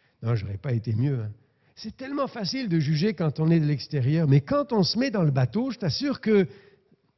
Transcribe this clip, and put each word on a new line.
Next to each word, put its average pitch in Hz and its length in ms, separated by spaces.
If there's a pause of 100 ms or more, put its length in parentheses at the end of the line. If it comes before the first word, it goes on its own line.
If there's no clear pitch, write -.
(220)
non, 117 120
j'aurais 98 220
pas 135 160
été 113 220
mieux, 127 260
hein. 107 100 (460)
C'est 214 200
tellement 269 300
facile 240 420
de 165 120
juger 156 340
quand 160 240
on 156 120
est 170 100
de 151 60
l'extérieur, 147 600
mais 139 140
quand 285 320
on 214 100
se - 160
met 262 140
dans 202 100
le 156 80
bateau, 165 400
je 214 80
t'assure 220 420
que 208 280 (680)